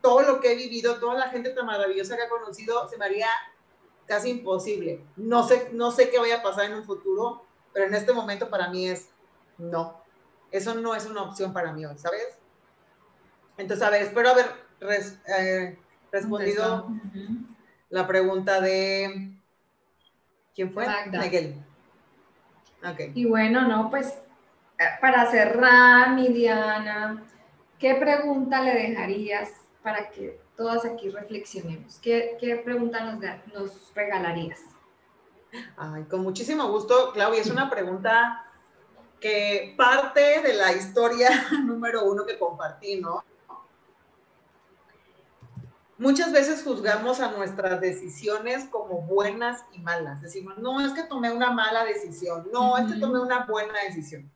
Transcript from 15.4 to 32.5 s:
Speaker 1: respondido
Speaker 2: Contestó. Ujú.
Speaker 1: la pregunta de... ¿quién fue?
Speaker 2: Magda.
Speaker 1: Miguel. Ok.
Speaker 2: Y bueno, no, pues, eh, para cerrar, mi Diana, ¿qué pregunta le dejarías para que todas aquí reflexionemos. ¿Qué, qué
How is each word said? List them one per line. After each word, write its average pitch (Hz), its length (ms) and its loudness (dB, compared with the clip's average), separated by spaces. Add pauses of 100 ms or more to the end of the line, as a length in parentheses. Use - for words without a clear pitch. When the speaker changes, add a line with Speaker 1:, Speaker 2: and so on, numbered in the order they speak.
Speaker 1:
respondido 208 720 -2
Speaker 2:
Contestó. 214 260 -10 (100)
Ujú. 220 180 -8 (520)
Speaker 1:
la 185 180 -2
pregunta 190 540 2
de... 196 720 -2 (1200)
¿quién 185 160 -4
fue? 220 140 -6
Speaker 2:
Magda. 208 340 -6
Speaker 1:
Miguel. 170 360 -2 (1300)
Ok. 165 120 -10 (160)
Speaker 2:
Y 240 100 0
bueno, 226 420 4
no, 220 220 2
pues, 262 180 -2 (720)
eh, 170 40 2 (180)
para 240 300 6
cerrar, 247 840 8
mi 262 160 4
Diana, 214 960 0 (540)
¿qué 269 160 4
pregunta 277 680 2
le 254 140 2
dejarías 214 720 -4 (380)
para 208 220 -6
que - 280 -14 (200)
todas 233 260 -2
aquí 220 260 -8
reflexionemos. 196 920 -12
¿Qué, 233 400 -2
qué 240 160 -2